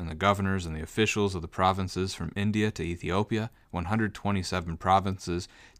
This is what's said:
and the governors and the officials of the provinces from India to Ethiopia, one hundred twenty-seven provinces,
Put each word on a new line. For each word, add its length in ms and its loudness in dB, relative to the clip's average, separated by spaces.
and 80 -6
the 80 -6
governors 500 2
and 80 -6
the 80 -6
officials 540 0
of 40 -4
the 60 -6
provinces 680 0
from 200 -6
India 380 0
to 100 -8
Ethiopia, 680 -2
one 140 -4
hundred 280 0
twenty-seven 640 -2
provinces, 680 2